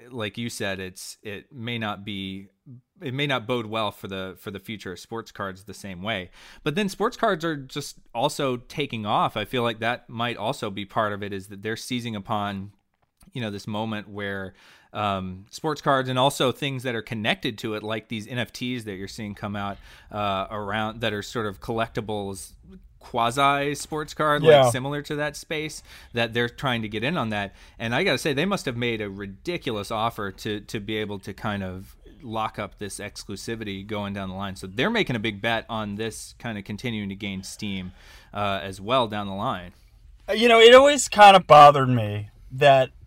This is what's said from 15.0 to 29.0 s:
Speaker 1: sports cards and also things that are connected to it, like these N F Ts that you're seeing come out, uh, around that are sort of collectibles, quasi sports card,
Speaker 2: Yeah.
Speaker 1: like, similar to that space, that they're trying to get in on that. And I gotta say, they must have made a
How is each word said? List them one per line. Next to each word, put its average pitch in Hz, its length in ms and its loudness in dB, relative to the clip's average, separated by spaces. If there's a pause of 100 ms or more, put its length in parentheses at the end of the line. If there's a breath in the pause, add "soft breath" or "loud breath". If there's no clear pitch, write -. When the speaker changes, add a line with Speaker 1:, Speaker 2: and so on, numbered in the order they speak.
Speaker 1:
sports - 320 -6
cards 131 280 2
and 127 100 0
also 135 320 2
things 135 320 -6
that 127 120 -4
are 113 60 -4
connected 117 580 -4
to 110 160 -6
it, 104 80 -8
like 110 260 -8
these 107 180 -8
N 123 100 -8
F 120 140 -6
Ts 123 320 -8
that 104 120 -8
you're 95 120 -10
seeing 104 280 -10
come 104 200 -8
out, 101 220 -8 (340 soft breath)
uh, 101 400 -2
around 107 480 -4
that 113 140 -2
are 104 80 -4
sort 110 240 -6
of 98 160 -8
collectibles, 107 920 -6 (480)
quasi 139 760 2
sports 151 400 -8
card, 147 300 2
Speaker 2:
Yeah. 147 200 12
Speaker 1:
like, 120 100 6
similar 139 300 -4
to 151 120 -6
that 147 220 -4
space, 156 440 -6 (300 soft breath)
that 117 220 0
they're 120 160 0
trying 120 320 -2
to 107 80 -6
get 107 160 -4
in 165 100 -2
on 123 140 -2
that. 101 260 -4 (240 soft breath)
And 117 160 -4
I 156 80 0
gotta 160 140 2
say, 151 160 -2
they 139 100 0
must 196 220 -2
have 127 100 -4
made 117 240 -2
a 104 100 -6